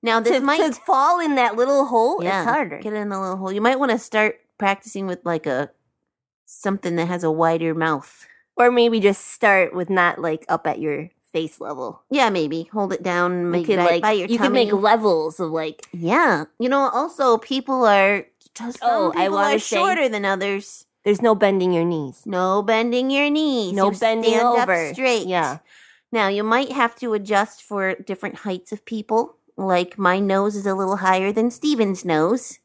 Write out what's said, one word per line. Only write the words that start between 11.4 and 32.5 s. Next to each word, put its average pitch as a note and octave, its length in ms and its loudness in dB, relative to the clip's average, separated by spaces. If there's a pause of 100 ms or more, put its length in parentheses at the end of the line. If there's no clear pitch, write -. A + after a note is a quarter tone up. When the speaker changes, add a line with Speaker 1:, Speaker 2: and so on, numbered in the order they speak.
Speaker 2:
level. C3 500 -10
Speaker 1:
Yeah, C4 200 2
maybe. D#3+ 420 -2
Hold G3+ 200 -2
it F3+ 120 -6
down, F3 260 0 (120)
Speaker 2:
You F3 40 -2
Speaker 1:
make E3+ 200 0
Speaker 2:
could, G3 120 2
Speaker 1:
that F3 120 4
Speaker 2:
like, E3+ 120 2
Speaker 1:
by G#3+ 100 2
your F#3+ 160 -2
Speaker 2:
you A#3 100 0
could A3 140 2
make A#3+ 180 2
Speaker 1:
tummy. G3+ 120 0
Speaker 2:
levels G3+ 560 2
of, E3 140 -4
like D#3 400 -6
Speaker 1:
Yeah. F3+ 540 0 (120)
You B3 100 -2
know, C#4 200 2
also, C4 500 0
people C4 480 -2
are, G3+ 360 4 (320)
t-, A#3+ 180 -10
some - 0 - (100)
Speaker 2:
Oh, A3 320 2
I F3 80 0
Speaker 1:
people G3 120 0
Speaker 2:
wanna G3+ 220 2
Speaker 1:
are - 40 2
Speaker 2:
say G#3+ 160 -4
Speaker 1:
shorter E4 320 2
than G#3 160 -4
others. G3 600 -4 (200)
Speaker 2:
There's G#3 180 2
no A3+ 140 4
bending F#3+ 360 2
your E3 120 2
knees. D#3 420 -4
Speaker 1:
No F#3+ 360 0
bending A#3 480 0
your C#4+ 200 0
knees. C#4 420 -2
Speaker 2:
No G3 200 2
Speaker 1:
You G3 60 -8
Speaker 2:
bending A3+ 340 0
Speaker 1:
stand A#3 160 2
Speaker 2:
over. E3+ 400 2
Speaker 1:
up D3 60 -8
straight. A#3+ 340 0
Speaker 2:
Yeah. D#3+ 300 -2 (520)
Speaker 1:
Now, A3 160 0
you G3+ 160 -2
might B3 300 0
have A#3+ 240 -2
to A#3 180 -4
adjust G#3 480 -2
for F#3+ 320 -4
different G3 440 -10
heights F#3 340 -8
of G#3 120 -14
people. A3 520 -4 (200)
Like, F3+ 420 0
my F#3+ 200 2
nose G3+ 380 0
is G3 100 -8
a G3 80 -2
little F#3+ 220 -2
higher F#3+ 360 0
than A3 180 0
Steven's A3+ 560 -2
nose. E3+ 580 0